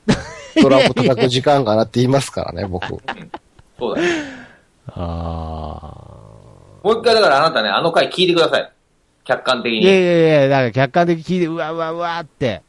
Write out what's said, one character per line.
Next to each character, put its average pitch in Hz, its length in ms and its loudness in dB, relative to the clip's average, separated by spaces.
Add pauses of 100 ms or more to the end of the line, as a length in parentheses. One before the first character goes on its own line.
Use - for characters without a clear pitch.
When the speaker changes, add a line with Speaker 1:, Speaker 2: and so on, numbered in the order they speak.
Speaker 1:
<laughs> - 520 -2
Speaker 2:
ド 139 80 6
ラ 135 100 6 (100)
ム 127 60 -4
叩 - 260 0
く - 80 2
時 127 140 -2
間 143 220 4
か 107 120 2
な 110 60 2
っ - 20 0
て 113 160 -4
言 127 40 2
い 127 40 0
ま 135 120 2
す - 120 -8
か - 100 -6
ら - 100 -10
ね、 92 140 -8
僕。 92 260 -8
Speaker 3:
う - 40 -8
ん。 - 40 -14 (800)
そ 233 140 -4
う - 40 -4
だ 311 60 -2
よ。 349 60 0 (800)
Speaker 1:
あ 80 1040 -8 (880)
ー。 - 60 -4
Speaker 3:
も 220 60 4
う 226 60 -8
一 - 20 -12
回 226 120 2
だ 220 60 4
か 196 80 4
ら 139 100 4
あ 147 40 2
な 160 100 2
た 120 100 0
ね、 107 60 -2
あ 101 120 0
の 165 120 0
回 - 160 2
聞 - 160 -2
い - 20 2
て 175 80 2
く 165 60 2
だ 151 80 2
さ 139 100 0
い。 - 140 -8 (520)
客 123 200 -2
観 123 180 -2
的 117 100 -2
に。 113 100 -2
Speaker 1:
い - 20 4
や 190 160 6
い - 20 2
や 175 160 2
い 156 240 4
や、 135 60 4
だ 139 80 2
か 135 60 2
ら 120 100 -2
客 131 200 0
観 175 140 2
的 170 120 0
に 160 60 -14
聞 180 120 -2
い 180 40 0
て、 170 60 0
う 160 80 -4
わ 160 160 -6
う 165 60 -8
わ 165 160 -4
う 165 60 -8
わ 170 220 -6
っ 170 40 -10
て、 117 440 -6